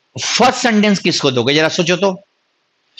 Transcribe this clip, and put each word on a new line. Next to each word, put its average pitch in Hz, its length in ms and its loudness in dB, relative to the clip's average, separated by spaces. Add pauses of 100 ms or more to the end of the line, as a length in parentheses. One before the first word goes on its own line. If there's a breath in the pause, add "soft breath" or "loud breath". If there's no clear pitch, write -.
(200)
first 247 400 0
sentence 208 400 2
किसको 147 320 -2
दोगे 123 220 0
जरा 156 160 2
सोचो 175 260 -2
तो, 185 200 -2 (840 loud breath)